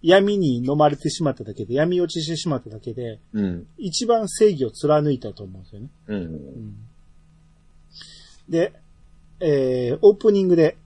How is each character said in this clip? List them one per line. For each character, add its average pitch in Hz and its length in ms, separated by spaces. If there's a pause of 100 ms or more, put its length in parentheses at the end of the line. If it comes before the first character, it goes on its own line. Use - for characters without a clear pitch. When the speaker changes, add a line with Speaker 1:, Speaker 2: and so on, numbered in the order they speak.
Speaker 1:
闇 202 380
に 139 260
飲 139 100
ま 151 140
れ 143 80
て 151 140
し - 100
ま 147 100
っ 127 40
た - 80
だ 104 100
け 107 120
で、 120 100
闇 175 260
落 170 100
ち 165 120
し 147 40
て 165 100
し 170 120
ま 139 80
っ - 60
た 110 80
だ 110 80
け 113 160
で、 117 240 (140)
Speaker 2:
う 107 80
ん。 87 260 (100)
Speaker 1:
一 214 300
番 220 200
正 214 260
義 131 120
を 110 60
貫 147 400
い 127 80
た 107 120
と 104 120
思 95 160
う - 20
ん - 20
で - 60
す - 60
よ 104 60
ね。 - 80 (180)
Speaker 2:
う 107 80
ん。 - 0
Speaker 1:
う 98 60
ん。 101 540 (1700)
で、 165 240 (680)
え 127 520
ー、 - 80
オ 208 120
ー - 20
プ 214 160
ニ 196 120
ン 190 40
グ 180 80
で 160 300